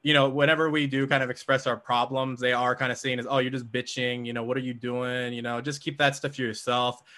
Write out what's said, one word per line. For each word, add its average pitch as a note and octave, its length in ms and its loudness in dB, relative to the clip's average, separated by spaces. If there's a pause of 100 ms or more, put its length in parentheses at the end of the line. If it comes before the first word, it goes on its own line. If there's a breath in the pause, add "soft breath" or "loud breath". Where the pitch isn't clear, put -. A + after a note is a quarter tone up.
you D3+ 120 2
know, C#3 160 6
whenever D3+ 400 4
we D3+ 180 2
do C3+ 180 0
kind C3+ 160 2
of B2+ 80 -2
express C3 380 0
our A#2+ 80 2
problems, B2 640 -2
they B2 140 2
are B2 200 2
kinda B2 220 0
seen B2+ 240 -2
as, A#2+ 100 -6
"Oh, C3+ 100 2
you're B2+ 120 0
just B2 180 -6
bitching, B2 560 -4
you A#2+ 60 -6
know, A#2+ 120 -4
what B2 120 -2
are C3+ 60 -2
you B2+ 120 -6
doing? B2 600 -4
You A#2+ 80 -8
know, A#2+ 180 -4
just C#3+ 220 -6
keep C#3+ 160 -6
that C#3+ 180 4
stuff C#3+ 220 -6
to C3+ 40 -4
yourself." B2 640 -2 (140)